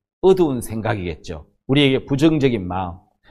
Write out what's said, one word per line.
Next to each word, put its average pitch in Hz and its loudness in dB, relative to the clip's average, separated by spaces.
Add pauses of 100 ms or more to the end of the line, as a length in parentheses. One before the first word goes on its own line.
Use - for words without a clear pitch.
(200)
어두운 175 2
생각이겠죠. 98 -6 (200)
우리에게 131 2
부정적인 135 0
마음, 90 -8 (320)